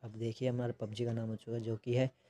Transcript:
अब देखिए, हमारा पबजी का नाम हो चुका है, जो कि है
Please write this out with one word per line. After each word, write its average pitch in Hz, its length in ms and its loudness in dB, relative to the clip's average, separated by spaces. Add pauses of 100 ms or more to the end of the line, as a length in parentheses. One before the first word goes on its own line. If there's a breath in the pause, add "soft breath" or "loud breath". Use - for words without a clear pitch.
अब 110 80 -10
देखिए, 113 380 0
हमारा 120 220 0
पबजी 110 340 -2
का 117 80 2
नाम 113 160 -2
हो 110 60 -2
चुका 113 220 -6
है, 113 60 -4
जो 113 140 0
कि 123 180 0
है 131 160 4 (180 soft breath)